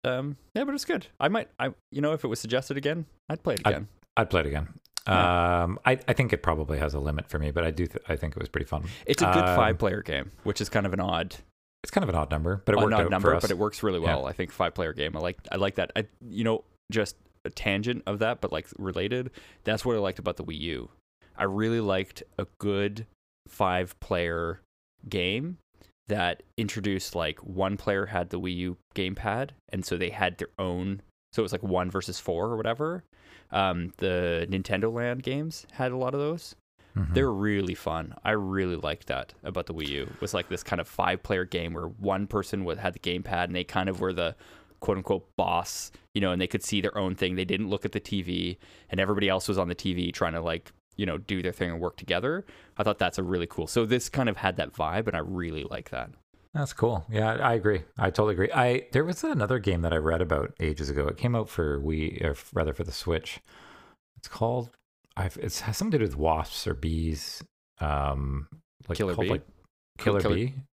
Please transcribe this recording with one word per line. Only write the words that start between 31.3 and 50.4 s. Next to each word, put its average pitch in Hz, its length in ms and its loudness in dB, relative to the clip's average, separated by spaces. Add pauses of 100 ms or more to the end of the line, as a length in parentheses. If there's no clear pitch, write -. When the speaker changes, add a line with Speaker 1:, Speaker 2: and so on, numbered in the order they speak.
Speaker 1:
So - 80 0
it 110 40 2
was, 92 80 -4
like, - 100 -4
one 92 280 0
versus 92 300 -4
four 87 260 -2
or 117 100 -2
whatever. 135 480 -2 (460)
Um, 87 480 2
the 87 520 2
Nintendo 101 420 0
Land 120 300 -2
games 147 500 -6
had 127 200 -2
a 127 40 -4
lot 127 180 0
of 143 60 0
those. 156 340 -4 (420)
Speaker 2:
Mm-hmm. 82 180 0
Speaker 1:
They're 131 180 6
really 98 420 2
fun. 80 400 -4 (100)
I 107 80 4
really 95 440 2
liked 76 320 -4
that 65 240 -4 (100)
about 87 240 -4
the 82 80 -8
Wii 78 140 -4
U. 69 140 -2
It 65 180 -10
was, - 140 -4
like, 87 140 -2
this 90 140 -4
kind 87 180 -2
of 78 80 -4
five-player 92 580 0
game 85 260 -4
where 85 160 -6
one 98 380 -2
person 98 380 -2
wa-, 82 120 -2
had 92 180 -2
the - 40 -16
gamepad, 87 460 -2
and 87 120 -4
they 90 80 -2
kind 95 240 0
of 92 120 -4
were 92 120 2
the 87 240 -2 (440)
quote-unquote 95 460 0 (100)
boss, 85 540 0 (240)
you 101 60 0
know, 95 120 4
and 90 100 0
they 90 40 2
could - 160 -2
see 104 200 0
their 98 160 0
own 95 160 0
thing. 90 220 0
They 92 100 0
didn't 95 240 0
look 101 160 -2
at 104 60 -2
the 104 80 -2
T 101 220 -4
V, 87 360 -4 (320)
and 95 100 0
everybody 98 300 4
else 95 180 2
was 95 100 2
on 90 100 2
the 87 60 -2
T - 200 -2
V 87 180 -2
trying 82 220 0
to, 82 80 -2